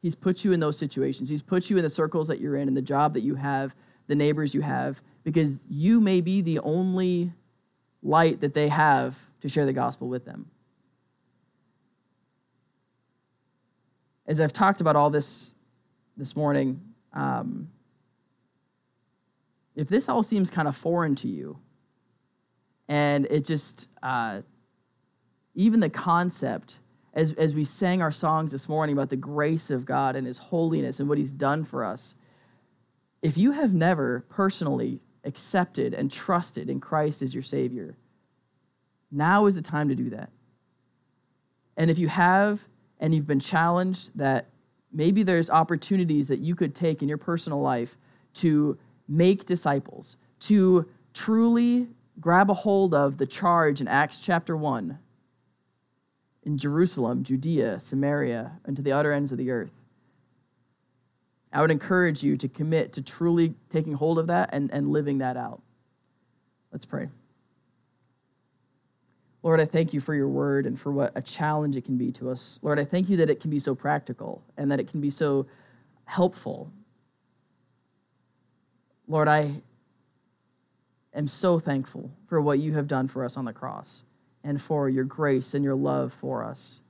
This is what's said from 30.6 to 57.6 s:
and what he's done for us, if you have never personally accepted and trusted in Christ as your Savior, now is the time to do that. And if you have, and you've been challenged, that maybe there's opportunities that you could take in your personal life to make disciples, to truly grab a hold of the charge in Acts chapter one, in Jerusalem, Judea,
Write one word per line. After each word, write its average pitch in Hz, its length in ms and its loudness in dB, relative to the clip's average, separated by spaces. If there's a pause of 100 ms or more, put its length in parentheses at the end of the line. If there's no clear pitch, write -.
and 143 100 -2
what 147 80 2
he's 143 160 -2
done 143 300 -2
for 131 200 -6
us, - 320 -8 (1080)
if 156 160 0
you 226 140 6
have 277 220 2
never 156 560 2
personally 135 680 -2 (240)
accepted 143 720 -2
and 139 180 -4
trusted - 580 -4
in 135 100 -4
Christ 156 420 -2
as 131 120 -6
your 131 100 -8
Savior, 127 540 -6 (1120)
now 175 340 4
is 202 100 6
the 165 60 -6
time 151 280 -2
to 135 60 0
do 127 140 -4
that. - 200 -12 (1500)
And 165 160 2
if 165 80 2
you 170 80 2
have, 190 540 4 (380)
and 160 140 2
you've 147 140 0
been 143 120 2
challenged, 180 760 0
that 135 300 0 (440)
maybe 190 300 2
there's 170 300 2
opportunities 160 800 2
that 131 100 0
you 170 160 -2
could 156 180 -2
take 156 300 -2
in 139 60 -2
your 151 100 -4
personal 165 420 -4
life 123 340 -2 (400)
to 151 420 2 (320)
make 175 360 4
disciples, - 720 -4 (220)
to 185 460 6 (280)
truly 233 760 2 (320)
grab 175 300 4
a 208 40 4
hold 196 400 2
of 143 240 2
the 139 80 0
charge 160 560 2
in 131 60 -4
Acts 143 320 0
chapter 170 380 -2
one, 135 420 -4 (1400)
in 147 140 -4
Jerusalem, 139 640 0
Judea, 131 560 -2